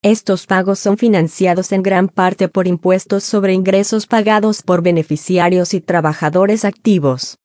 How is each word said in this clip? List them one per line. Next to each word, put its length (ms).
Estos 460
pagos 320
son 180
financiados 720
en 120
gran 260
parte 400
por 180
impuestos 560
sobre 300
ingresos 540
pagados 560
por 180
beneficiarios 920
y 40
trabajadores 880
activos. 800